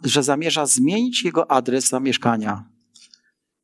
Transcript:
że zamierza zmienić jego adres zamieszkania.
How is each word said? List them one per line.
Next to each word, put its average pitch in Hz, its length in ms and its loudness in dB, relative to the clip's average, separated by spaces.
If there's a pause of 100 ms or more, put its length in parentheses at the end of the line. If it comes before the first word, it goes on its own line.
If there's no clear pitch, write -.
że 135 180 2
zamierza 147 440 0
zmienić 208 580 0
jego 165 260 0
adres 127 380 2
zamieszkania. 117 760 -2 (1000)